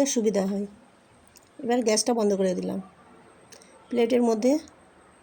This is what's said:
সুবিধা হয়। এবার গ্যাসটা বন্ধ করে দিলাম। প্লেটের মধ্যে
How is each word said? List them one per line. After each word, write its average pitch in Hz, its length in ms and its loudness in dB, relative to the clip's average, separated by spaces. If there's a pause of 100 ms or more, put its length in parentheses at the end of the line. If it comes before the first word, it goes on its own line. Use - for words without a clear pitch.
(140)
সুবিধা 208 380 0
হয়। 202 140 -4 (1000)
এবার 240 240 0
গ্যাসটা 220 260 2
বন্ধ 208 260 0
করে 190 200 2
দিলাম। 190 200 -6 (1080)
প্লেটের 240 340 2
মধ্যে 226 280 2 (720)